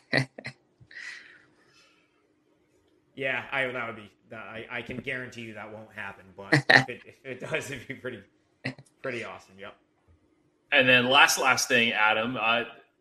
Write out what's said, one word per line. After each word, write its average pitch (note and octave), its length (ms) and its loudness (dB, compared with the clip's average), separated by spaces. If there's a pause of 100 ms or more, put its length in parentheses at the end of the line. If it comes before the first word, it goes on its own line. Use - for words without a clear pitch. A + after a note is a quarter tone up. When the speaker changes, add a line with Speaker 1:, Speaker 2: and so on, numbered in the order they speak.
(120)
Speaker 1:
<laughs> C3 160 2 (2750)
Speaker 2:
Yeah, C3 360 -4
I, C3+ 160 -2
that B2 220 -6
would A2 80 -10
be, G#2 140 -18 (200)
that, A2 140 -14
I, A2 260 -12
I A#2+ 120 -8
can B2+ 160 -10
guarantee B2+ 420 -8
you A2+ 140 -12
that G#2+ 180 -12
won't G#2+ 200 -16
happen, G2+ 320 -14 (120)
but G2 160 -2
Speaker 1:
<laughs> C#3+ 180 2
Speaker 2:
if C3 180 6
it, A#2+ 160 -12
if - 200 -20
it B2+ 160 -12
does, C3+ 280 -6
it'd C3 200 -12
be C3+ 60 -12
pretty, A2+ 260 -12 (800)
pretty A#2+ 220 -8
awesome. F#2+ 340 -16
Yep. G2 160 -16 (960)
Speaker 3:
And C3 180 6
then B2+ 180 8
last, C#3+ 300 6
last C3 300 2
thing, A#2 240 4
Adam, A2 500 2
uh, A2+ 220 2 (380)